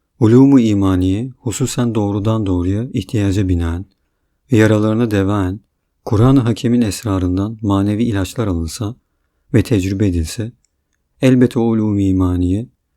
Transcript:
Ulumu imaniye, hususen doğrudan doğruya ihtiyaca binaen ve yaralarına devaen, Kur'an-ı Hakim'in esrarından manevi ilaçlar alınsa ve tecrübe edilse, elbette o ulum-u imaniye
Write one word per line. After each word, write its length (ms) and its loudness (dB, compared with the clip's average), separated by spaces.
Ulumu 400 6
imaniye, 760 0
hususen 580 -4
doğrudan 500 -2
doğruya 380 -2
ihtiyaca 560 -2
binaen 360 -2
ve 60 4
yaralarına 540 2
devaen, 480 -2
Kur'an-ı 340 4
Hakim'in 420 0
esrarından 800 -4
manevi 420 0
ilaçlar 440 -4
alınsa 480 -6
ve 100 4
tecrübe 440 0
edilse, 440 -4
elbette 380 2
o 40 0
ulum-u 360 0
imaniye 680 0